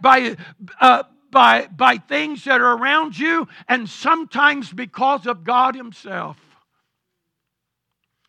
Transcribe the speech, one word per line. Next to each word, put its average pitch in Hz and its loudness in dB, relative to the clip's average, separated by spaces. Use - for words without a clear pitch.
by, 247 2
uh, 254 4
by, 233 4
by 240 0
things 285 -8
that 269 2
are 240 2
around 277 -2
you, 311 -2
and 240 -4
sometimes 285 -2
because 254 -4
of 208 -8
God 247 0
himself. 190 -14